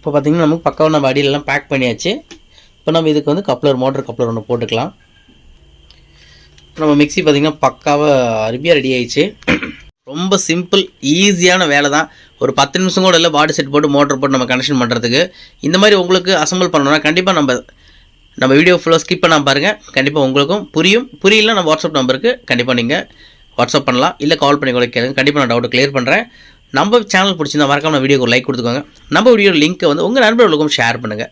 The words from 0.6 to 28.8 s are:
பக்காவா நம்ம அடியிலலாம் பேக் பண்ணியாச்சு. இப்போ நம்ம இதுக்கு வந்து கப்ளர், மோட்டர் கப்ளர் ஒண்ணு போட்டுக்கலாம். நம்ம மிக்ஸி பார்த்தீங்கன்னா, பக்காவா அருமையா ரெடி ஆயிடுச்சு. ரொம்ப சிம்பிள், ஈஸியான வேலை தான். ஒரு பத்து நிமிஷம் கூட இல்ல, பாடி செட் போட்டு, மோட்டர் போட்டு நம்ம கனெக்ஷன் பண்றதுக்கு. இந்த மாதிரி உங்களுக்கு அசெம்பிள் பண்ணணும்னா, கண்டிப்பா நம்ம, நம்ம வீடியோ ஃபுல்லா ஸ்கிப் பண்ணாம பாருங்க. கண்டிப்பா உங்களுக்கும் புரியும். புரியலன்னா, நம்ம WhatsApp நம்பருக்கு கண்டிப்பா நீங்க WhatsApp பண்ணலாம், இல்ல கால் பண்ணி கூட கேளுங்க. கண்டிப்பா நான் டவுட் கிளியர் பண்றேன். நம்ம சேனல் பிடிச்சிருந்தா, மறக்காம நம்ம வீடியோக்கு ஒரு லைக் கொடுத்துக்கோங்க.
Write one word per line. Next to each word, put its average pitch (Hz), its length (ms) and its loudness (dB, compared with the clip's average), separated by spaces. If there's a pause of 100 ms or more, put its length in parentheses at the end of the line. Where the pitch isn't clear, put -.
பக்காவா 156 260 0
நம்ம 139 180 0
அடியிலலாம் 143 380 -2
பேக் 139 220 -4
பண்ணியாச்சு. 131 400 -2 (680)
இப்போ - 160 -4
நம்ம 160 180 2
இதுக்கு 147 180 0
வந்து 180 180 -2
கப்ளர், 135 320 0
மோட்டர் 135 260 -2
கப்ளர் 117 220 -4
ஒண்ணு 113 180 -6
போட்டுக்கலாம். 120 440 -4 (1900)
நம்ம 151 100 2 (100)
மிக்ஸி 147 240 0
பார்த்தீங்கன்னா, 151 400 0
பக்காவா 147 420 -2 (400)
அருமையா 143 320 0
ரெடி 131 180 -2
ஆயிடுச்சு. 123 260 -2 (880)
ரொம்ப 185 360 -2
சிம்பிள், 180 360 -2 (320)
ஈஸியான 180 580 2
வேலை 143 220 2
தான். 156 120 0 (360)
ஒரு 127 160 4
பத்து 139 220 0
நிமிஷம் 185 260 0
கூட 175 120 4
இல்ல, 170 160 2
பாடி 151 220 2
செட் 139 160 -4
போட்டு, 147 220 2
மோட்டர் 139 260 0
போட்டு 135 160 0
நம்ம 127 140 -2
கனெக்ஷன் 127 320 -2
பண்றதுக்கு. 120 380 0 (460)
இந்த 165 140 0
மாதிரி 208 220 6
உங்களுக்கு 180 300 0 (100)
அசெம்பிள் 180 320 -2
பண்ணணும்னா, 147 320 2
கண்டிப்பா 180 320 0
நம்ம, 131 200 0 (840)
நம்ம 131 160 2
வீடியோ 175 240 4
ஃபுல்லா 165 200 0
ஸ்கிப் 170 220 -4
பண்ணாம 151 240 2
பாருங்க. 139 220 0 (260)
கண்டிப்பா 147 320 0
உங்களுக்கும் 143 340 -2 (140)
புரியும். 196 280 2 (180)
புரியலன்னா, 214 360 2
நம்ம 165 140 0
WhatsApp 156 260 -4
நம்பருக்கு 131 320 -2 (200)
கண்டிப்பா 123 300 0
நீங்க 120 140 -2 (640)
WhatsApp 139 300 0
பண்ணலாம், 131 260 0 (100)
இல்ல 160 100 0 (100)
கால் 147 160 2
பண்ணி 135 160 -2
கூட 120 180 0
கேளுங்க. 127 240 -2
கண்டிப்பா 143 240 0
நான் 117 100 -2
டவுட் 120 220 -2
கிளியர் 139 240 0
பண்றேன். 151 260 -2 (520)
நம்ம 202 220 2 (140)
சேனல் 190 240 0
பிடிச்சிருந்தா, 147 340 -2
மறக்காம 147 220 0
நம்ம 135 100 0
வீடியோக்கு 139 240 2
ஒரு 117 60 2
லைக் 123 140 0
கொடுத்துக்கோங்க. 123 340 -4 (340)